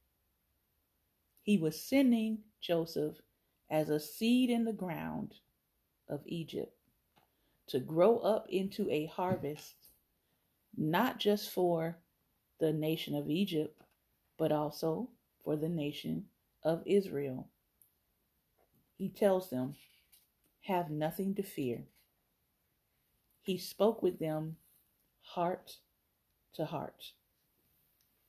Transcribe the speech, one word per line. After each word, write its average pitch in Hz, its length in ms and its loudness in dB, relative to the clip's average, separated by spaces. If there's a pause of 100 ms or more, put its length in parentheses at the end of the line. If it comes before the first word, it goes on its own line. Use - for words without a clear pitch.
(1400)
He 208 160 4
was 160 240 0
sending 226 580 2 (220)
Joseph 165 560 -2 (520)
as 156 200 2
a 151 100 2
seed 240 500 2
in 233 160 2
the 226 80 -2
ground 160 640 -6 (760)
of 143 160 -6
Egypt - 480 -8 (960)
to 139 120 0
grow 175 400 6
up - 300 2
into 196 420 -2
a 151 160 0
harvest, 180 680 -4 (1000)
not 170 420 2
just 208 300 2
for 170 480 0 (600)
the 160 120 4
nation 156 440 -2
of 147 140 -2
Egypt, 160 520 0 (560)
but 156 140 2
also 160 580 -2 (340)
for 151 120 0
the 156 140 0
nation 156 560 -4 (380)
of 160 220 2
Israel. 143 640 0 (1500)
He 190 120 -4
tells 190 400 4
them, 131 280 -4 (840)
"Have 175 300 -2
nothing 165 440 -2
to 196 80 -2
fear." 131 440 -4 (1500)
He 185 160 -2
spoke 208 460 0
with 180 160 2
them 156 380 -4 (640)
heart - 580 -4 (760)
to 160 120 -4
heart. - 480 -8 (1160)